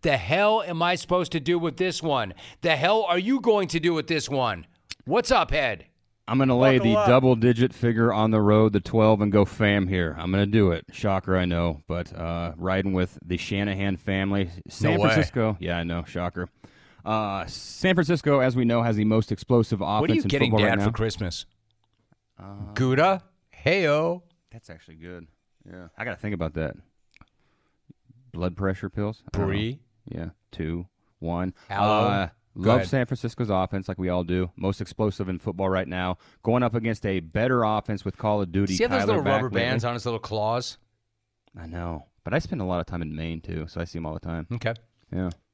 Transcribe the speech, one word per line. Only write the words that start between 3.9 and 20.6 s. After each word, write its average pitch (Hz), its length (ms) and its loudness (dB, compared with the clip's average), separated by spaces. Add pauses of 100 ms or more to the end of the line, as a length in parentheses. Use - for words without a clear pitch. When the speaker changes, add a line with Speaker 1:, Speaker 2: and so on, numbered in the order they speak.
Speaker 1:
with 156 140 -4
this 165 200 -2
one? 117 380 -2 (400)
What's 214 240 0
up, 208 200 4
Head? 120 360 -2 (400)
Speaker 2:
I'm 120 120 0
gonna 131 200 4
lay 131 180 8
Speaker 3:
Buckle 117 160 4
Speaker 2:
the 107 60 4
Speaker 3:
up. 113 100 4
Speaker 2:
double-digit 123 640 6
figure 117 400 2
on 107 180 2
the 107 120 4
road, 107 320 6
the 101 60 4
twelve, 110 420 4
and 101 100 2
go 101 140 6
fam 101 420 2
here. 87 300 0
I'm 87 120 -4
gonna 101 140 4
do 101 280 4
it. 82 200 -4
Shocker, 95 420 -2
I 92 120 2
know, 85 400 -2
but, 87 280 -6
uh, 85 440 -6
riding 95 340 -2
with 90 320 0
the 87 140 -4
Shanahan 98 580 -2
family. 98 540 -2 (180)
San - 280 0
Speaker 1:
No 131 40 0
way. 107 80 4
Speaker 2:
Francisco. 110 520 0
Yeah, 87 180 -2
I 85 60 -2
know. 85 220 -4
Shocker. 87 440 -6 (560)
Uh, 101 400 -4
San - 480 -2
Francisco, 147 460 2
as 127 140 2
we 123 120 2
know, 117 160 2
has 117 140 2
the 107 100 2
most 110 260 2
explosive 113 480 2
Speaker 1:
What 85 80 -4
are 104 120 0
you 147 40 2 (160)
Speaker 2:
offense - 40 -2
in - 40 0
Speaker 1:
getting - 220 2
Speaker 2:
football 104 160 4